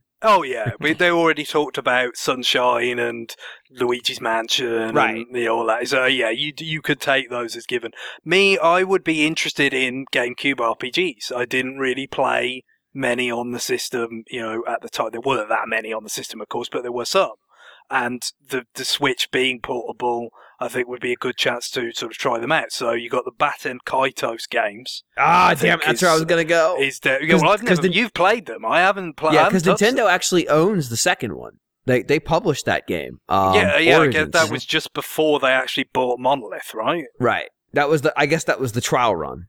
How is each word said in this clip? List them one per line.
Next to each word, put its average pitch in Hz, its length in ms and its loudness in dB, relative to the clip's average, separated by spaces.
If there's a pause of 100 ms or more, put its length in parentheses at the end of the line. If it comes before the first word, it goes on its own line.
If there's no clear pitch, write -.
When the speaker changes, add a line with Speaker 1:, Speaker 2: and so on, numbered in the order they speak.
(220)
Speaker 1:
Oh, 202 220 6
yeah. 120 360 -4
We, 151 140 0
they 175 160 4
already 165 360 2
talked 147 340 -2
about 127 380 0
Sunshine 123 840 0
and 117 340 -6 (380)
Luigi's 123 500 -2
Mansion 113 720 -2
Speaker 2:
Right. 123 220 2
Speaker 1:
and, - 200 -10
you 120 100 -2
know, 113 140 2
all 117 80 -2
that. 117 200 0
So, 131 180 2
yeah, 127 240 2
you, 143 300 -4
you 156 240 -6
could 143 180 -2
take 135 300 0
those 120 240 -6
as 117 100 -14
given. 117 280 -6 (300)
Me, 190 360 4
I 175 240 4
would 190 200 0
be 156 220 0
interested 156 480 0
in 131 400 -2
GameCube 127 460 -2
R 117 160 0
P 127 160 -8
Gs. 170 400 -4
I 123 140 -2
didn't 135 340 -4
really 131 260 -2
play 127 580 -2 (300)
many 123 380 -2
on 120 200 -4
the 120 80 -6
system, 117 680 -4
you 123 120 -8
know, 113 260 -6
at - 140 -6
the - 80 -16
time. 110 220 -4
There 117 100 -10
weren't 120 280 -2
that 110 180 -2
many 113 260 -4
on 110 100 -8
the - 60 -18
system, - 320 -10
of - 80 -14
course, 120 200 -6
but 135 140 -6
there 123 80 -6
were 120 140 -4
some. 180 260 2 (600)
And 123 300 -2 (240)
the, 127 200 -6 (100)
the 127 100 -8
Switch - 460 -2
being 127 300 0
portable, 120 680 -4 (300)
I 123 80 -6
think, 123 200 -4
would 123 140 -10
be 127 100 -2
a 123 60 0
good 127 200 -4
chance 120 340 -2
to 117 220 -4
sort 120 180 -8
of - 80 -16
try 123 200 0
them 117 120 -2
out. 160 200 0
So 123 200 -4
you 117 180 -4
got 127 160 -2
the 123 60 -10
Baten 135 540 -4
Kaitos 131 640 -2
games. 113 560 -4 (140)
Speaker 2:
Ah, 175 300 6
Speaker 1:
I 175 80 4
Speaker 2:
damn, 170 240 2
Speaker 1:
think 151 60 -4
Speaker 2:
that's 160 180 0
where 175 80 6
I - 20 6
Speaker 1:
is, 160 60 6
Speaker 2:
was 160 60 0
gonna 165 180 2
go. 165 360 4
Speaker 1:
is 135 200 0
there, 135 240 2
yeah, 156 100 4
Speaker 2:
'Cause, 165 80 6
Speaker 1:
well, 160 100 6
I've 208 100 4
Speaker 2:
'cause 220 160 2
Speaker 1:
never, 151 100 0
Speaker 2:
the 180 80 2
Speaker 1:
you've 226 180 0
played 196 320 2
them. - 200 -12
I 156 160 2
haven't 190 360 0
pla-, 156 120 2
I 156 40 2
Speaker 2:
Yeah, 156 120 6
Speaker 1:
haven't 190 80 2
Speaker 2:
'cause 185 100 2
Speaker 1:
touched 190 180 4
Speaker 2:
Nintendo 208 160 4
Speaker 1:
them. 233 100 2
Speaker 2:
actually 180 420 2
owns 160 400 2
the 113 80 -4
second 123 380 -2
one. 60 180 -14 (320)
They, 127 180 2
they 151 160 2
published 165 480 0
that 87 180 0
game. 73 320 -6 (100)
Um, 95 280 4
Speaker 1:
Yeah, - 60 6
yeah, 95 160 2
I - 20 4
guess 165 180 6
Speaker 2:
Origins. 156 360 2
Speaker 1:
that 165 180 4
was 147 140 -6
just 156 280 -4
before 151 460 0
they 135 120 2
actually 131 400 -2
bought 123 280 0
Monolith, 127 560 -4
right? 165 300 -2 (140)
Speaker 2:
Right. 107 300 0 (240)
That 143 160 2
was 151 140 2
the, 156 120 2
I 147 120 2
guess 156 160 0
that - 160 0
was 127 140 -2
the 113 80 -2
trial 120 340 2
run. 78 340 -8